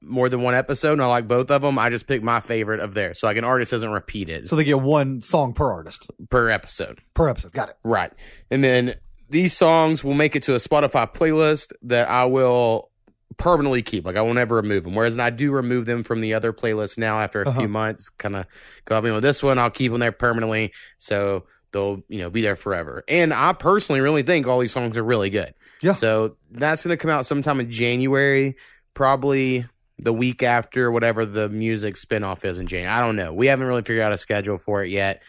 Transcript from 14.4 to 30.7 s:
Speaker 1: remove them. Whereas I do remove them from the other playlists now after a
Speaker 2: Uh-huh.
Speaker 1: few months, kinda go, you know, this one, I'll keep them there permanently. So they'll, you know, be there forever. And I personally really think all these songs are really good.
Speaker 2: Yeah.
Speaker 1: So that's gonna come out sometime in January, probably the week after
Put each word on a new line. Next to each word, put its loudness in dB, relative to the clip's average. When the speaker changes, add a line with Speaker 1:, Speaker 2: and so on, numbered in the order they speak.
Speaker 1:
remove 0
them. -8
Whereas 0
I -2
do -2
remove 0
them -2
from -4
the -2
other -2
playlists -4
now 0
after -2
a -2
Speaker 2:
Uh-huh. -2
Speaker 1:
few -2
months, -4
kinda -8
go, 0
you 0
know, -2
this 2
one, 2
I'll 0
keep -2
them -2
there 0
permanently. -2
So -2
they'll, -2
you -8
know, -8
be -4
there 0
forever. -6
And 2
I 2
personally 0
really 2
think 2
all 2
these 0
songs -4
are -2
really 0
good. -4
Speaker 2:
Yeah. 4
Speaker 1:
So 0
that's -2
gonna 0
come -2
out 0
sometime 0
in -4
January, 2
probably 0
the 0
week -2
after 0